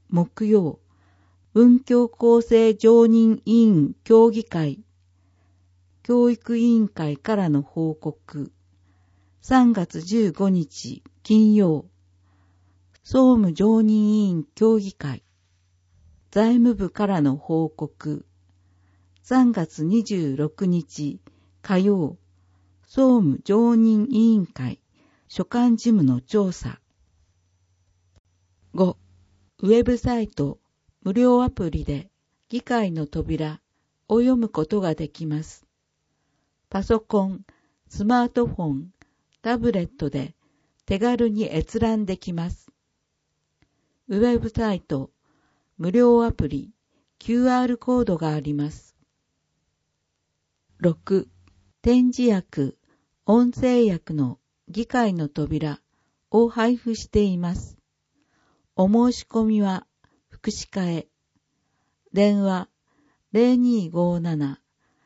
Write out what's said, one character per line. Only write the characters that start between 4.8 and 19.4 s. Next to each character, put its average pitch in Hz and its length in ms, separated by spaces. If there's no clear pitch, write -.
教 240 280
育 233 260
委 233 60
員 226 260
会 151 300
か 220 180
ら 190 140
の 143 100
報 160 340
告。 - 560
三 254 300
月 175 280
十 190 320
五 196 160
日 170 540
金 214 320
曜、 175 300
総 254 320
務 202 180
常 220 300
任 214 420
委 196 60
員 165 140
協 220 240
議 196 140
会。 139 320
財 226 240
務 240 200
部 196 140
か 208 200
ら 190 120
の 139 160
報 160 320
告。 151 560
三 254 300